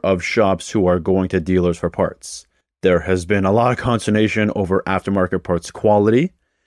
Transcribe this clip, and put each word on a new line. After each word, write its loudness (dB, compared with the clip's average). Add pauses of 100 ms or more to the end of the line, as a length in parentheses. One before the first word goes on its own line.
of 0
shops 0
who 0
are 2
going 0
to 0
dealers 0
for -4
parts. -8 (360)
There 4
has -2
been 0
a 2
lot 2
of -4
consternation 0
over -2
aftermarket -2
parts -4
quality. 2 (340)